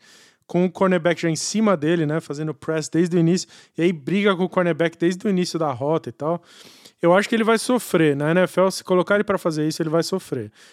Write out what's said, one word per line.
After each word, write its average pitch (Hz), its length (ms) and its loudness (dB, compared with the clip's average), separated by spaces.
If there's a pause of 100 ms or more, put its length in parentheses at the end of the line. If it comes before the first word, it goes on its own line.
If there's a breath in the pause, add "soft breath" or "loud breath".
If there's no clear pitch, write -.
(440 soft breath)
com 180 200 0
o 185 60 0
cornerback 175 520 0
já 170 80 -2
em 156 60 -2
cima 208 400 0
dele, 160 300 0
né? 151 120 -2
Fazendo 156 340 -8
press 160 360 -6
desde 170 280 0
o 170 40 4
início, 170 280 2 (300 loud breath)
e 156 40 0
aí 185 100 2
briga 180 420 0
com 170 80 -2
o 185 60 0
cornerback 165 500 0
desde 180 260 -2
o 220 60 0
início 180 300 -2
da 156 100 -2
rota 143 380 -4
e 117 40 -12
tal. 165 300 -6 (580 loud breath)
Eu 175 140 6
acho 202 140 2
que 233 80 -2
ele 226 80 2
vai 220 120 2
sofrer. 165 600 2
Na 147 160 0
N 180 80 4
F 180 180 -2
L, 185 140 4
se - 100 -10
colocar 180 320 2
ele 208 80 2
pra 202 160 -2
fazer 151 300 -2
isso, 156 120 -4
ele 160 100 -4
vai 165 120 2
sofrer. 127 480 -6 (220 soft breath)